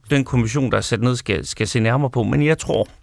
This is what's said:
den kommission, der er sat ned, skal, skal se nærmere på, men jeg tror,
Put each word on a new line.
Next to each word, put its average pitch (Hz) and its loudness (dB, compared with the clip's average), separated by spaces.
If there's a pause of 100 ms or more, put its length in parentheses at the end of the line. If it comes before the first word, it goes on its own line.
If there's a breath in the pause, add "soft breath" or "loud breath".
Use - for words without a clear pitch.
den 139 2
kommission, 123 0
der 104 2
er 104 0
sat 107 -2
ned, 123 2
skal, 104 -2
skal - -4
se 120 0
nærmere 123 2
på, 120 -2
men 135 2
jeg 156 2
tror, - -2 (160)